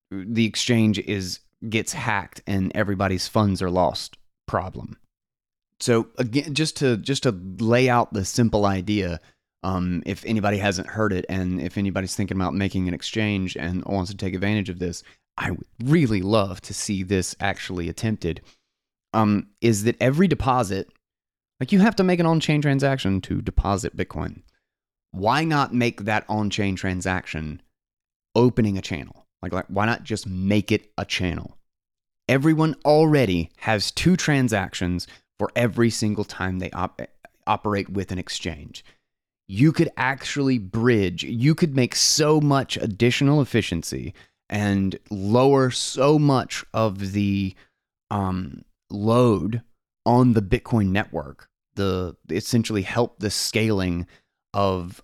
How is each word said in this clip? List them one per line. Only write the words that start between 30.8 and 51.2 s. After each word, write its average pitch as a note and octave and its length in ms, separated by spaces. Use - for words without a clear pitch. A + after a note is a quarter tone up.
a - 80
channel? - 540
Everyone D#3 560
already C#3+ 720
has A2 340
two F3+ 260
transactions G#2 920
for - 200
every A#2 340
single G#2+ 320
time F#2 380
they F2+ 100
op-, - 320
operate G2+ 440
with F#2+ 240
an F2+ 80
exchange. - 640
You B2 240
could E3 240
actually C3 600
bridge, G#2 680
you A#2+ 320
could D#3 180
make B2 220
so D3+ 440
much C#3 360
additional B2+ 640
efficiency E2+ 720
and G2 480
lower B2 640
so D3 480
much C#3 520
of G2+ 400
the, G2 440
um, F#2 500
load A2 720
on B2 280
the G#2+ 100
Bitcoin G#2 460
network, E2 600